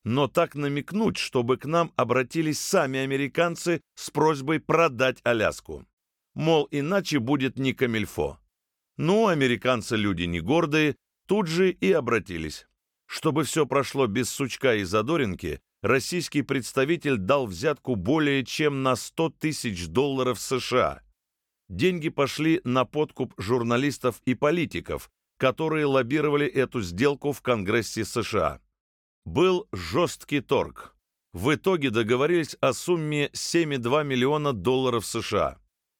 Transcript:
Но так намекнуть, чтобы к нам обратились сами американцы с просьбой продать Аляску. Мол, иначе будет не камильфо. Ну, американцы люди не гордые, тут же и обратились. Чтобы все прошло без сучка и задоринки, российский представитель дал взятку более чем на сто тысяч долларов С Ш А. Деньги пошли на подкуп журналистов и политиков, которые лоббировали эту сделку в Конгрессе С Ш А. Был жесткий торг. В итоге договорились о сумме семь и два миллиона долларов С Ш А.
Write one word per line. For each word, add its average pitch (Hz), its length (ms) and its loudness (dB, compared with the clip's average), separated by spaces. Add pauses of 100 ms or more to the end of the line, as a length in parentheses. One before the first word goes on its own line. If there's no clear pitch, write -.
Но 127 240 2
так 165 280 0
намекнуть, 147 600 -2
чтобы 123 400 0
к - 80 -14
нам 160 320 0
обратились 127 640 0
сами 139 400 0
американцы 143 800 -2 (160)
с - 140 -12
просьбой 151 500 0
продать 131 640 0
Аляску. 92 600 -2 (480)
Мол, 151 360 2
иначе 151 500 0
будет 131 380 0
не 135 140 0
камильфо. 104 680 -2 (560)
Ну, 208 300 4
американцы 127 680 2
люди 98 280 0
не 85 180 -2
гордые, 151 560 0 (300)
тут 196 200 2
же 180 240 2
и 190 220 0
обратились. 95 720 -2 (420)
Чтобы 151 360 0
все 151 200 0
прошло 135 420 2
без 113 220 0
сучка 127 460 0
и 101 80 -2
задоринки, 104 800 0 (200)
российский 135 600 0
представитель 139 720 0
дал 120 300 2
взятку 110 500 -2
более 139 480 2
чем 143 400 -2
на 127 140 2
сто - 320 -4
тысяч 107 580 -6
долларов 127 540 0
С 127 180 -2
Ш 123 180 -2
А. 76 240 0 (680)
Деньги 156 400 0
пошли 151 560 0
на 127 180 2
подкуп 147 540 -4
журналистов 120 880 -2
и 127 100 2
политиков, 135 720 -2 (280)
которые 156 480 0
лоббировали 143 600 2
эту 127 360 -2
сделку 135 500 0
в 123 100 -10
Конгрессе 110 640 0
С 113 180 -4
Ш 95 240 0
А. 71 160 -4 (600)
Был 175 480 0
жесткий 123 680 -2
торг. - 520 -2 (380)
В 120 240 2
итоге 151 360 0
договорились 127 680 0
о 131 140 2
сумме 151 580 -2
семь 156 440 -2
и - 20 -2
два 127 260 0
миллиона 143 480 0
долларов 120 540 0
С 113 160 -6
Ш 90 260 0
А. - 140 -8 (380)